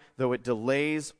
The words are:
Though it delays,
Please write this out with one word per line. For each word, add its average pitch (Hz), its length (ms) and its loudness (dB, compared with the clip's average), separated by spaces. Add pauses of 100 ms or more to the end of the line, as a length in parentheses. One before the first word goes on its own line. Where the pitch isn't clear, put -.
(160)
Though 127 160 2
it 123 100 -2
delays, 139 760 0